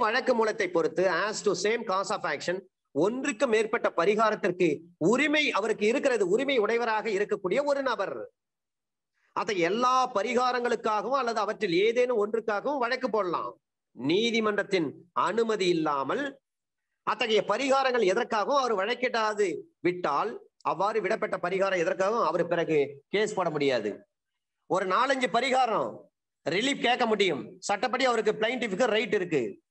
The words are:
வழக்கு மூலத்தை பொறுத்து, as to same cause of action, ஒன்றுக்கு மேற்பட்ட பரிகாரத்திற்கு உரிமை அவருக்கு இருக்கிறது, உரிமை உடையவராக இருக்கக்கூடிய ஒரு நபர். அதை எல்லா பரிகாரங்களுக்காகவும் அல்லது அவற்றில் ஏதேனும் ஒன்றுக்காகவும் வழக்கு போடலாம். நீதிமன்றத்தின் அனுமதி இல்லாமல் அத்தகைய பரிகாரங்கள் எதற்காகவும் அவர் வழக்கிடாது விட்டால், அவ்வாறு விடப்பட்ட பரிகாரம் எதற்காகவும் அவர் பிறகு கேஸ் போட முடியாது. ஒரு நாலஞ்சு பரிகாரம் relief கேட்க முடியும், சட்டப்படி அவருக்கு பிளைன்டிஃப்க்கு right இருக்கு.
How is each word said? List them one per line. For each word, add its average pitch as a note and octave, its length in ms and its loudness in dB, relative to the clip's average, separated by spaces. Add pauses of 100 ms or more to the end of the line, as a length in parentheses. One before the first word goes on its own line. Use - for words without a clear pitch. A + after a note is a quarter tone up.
வழக்கு B3+ 360 2
மூலத்தை G#3+ 360 0
பொறுத்து, D#3+ 300 0 (240)
as G#3+ 180 -6
to G3 60 2 (140)
same A#3 220 0
cause F#3+ 280 -2
of D#3+ 80 -8 (100)
action, F3 220 -4 (480)
ஒன்றுக்கு C4 480 0
மேற்பட்ட A3 360 2 (120)
பரிகாரத்திற்கு G3 680 2 (440)
உரிமை D4+ 300 2 (160)
அவருக்கு G#3 340 -2
இருக்கிறது, B3+ 320 2 (100)
உரிமை C4+ 300 0
உடையவராக A3+ 420 -2 (100)
இருக்கக்கூடிய G3+ 540 -2
ஒரு C#4 180 0
நபர். G3 280 -4 (1200)
அதை G3+ 160 -2 (120)
எல்லா B3 280 2 (220)
பரிகாரங்களுக்காகவும் A#3+ 1040 0
அல்லது A3+ 220 -2
அவற்றில் G3 320 -2 (100)
ஏதேனும் B3 360 2
ஒன்றுக்காகவும் A3 640 -2
வழக்கு B3 320 -2
போடலாம். D3 360 -2 (580)
நீதிமன்றத்தின் G3+ 760 0 (400)
அனுமதி G#3+ 380 0 (100)
இல்லாமல் D3 460 -2 (880)
அத்தகைய A3 280 2 (120)
பரிகாரங்கள் B3+ 600 2
எதற்காகவும் A#3+ 500 0
அவர் A#3 180 0
வழக்கிடாது G#3+ 680 0 (380)
விட்டால், F3 440 0 (400)
அவ்வாறு G3 340 0
விடப்பட்ட G#3 400 -2
பரிகாரம் F#3 380 0
எதற்காகவும் F#3+ 460 0
அவர் E3+ 220 -2
பிறகு E3 280 2 (340)
கேஸ் G3 260 0
போட F3 160 0
முடியாது. B2+ 360 0 (840)
ஒரு F#3+ 200 0
நாலஞ்சு B3+ 420 0
பரிகாரம் A#3 520 2 (640)
relief B3+ 320 -2
கேட்க A#3+ 260 2
முடியும், F3+ 300 0 (260)
சட்டப்படி B3 420 0
அவருக்கு A3 300 2
பிளைன்டிஃப்க்கு A3+ 540 0
right A3 240 0
இருக்கு. E3+ 240 0 (280)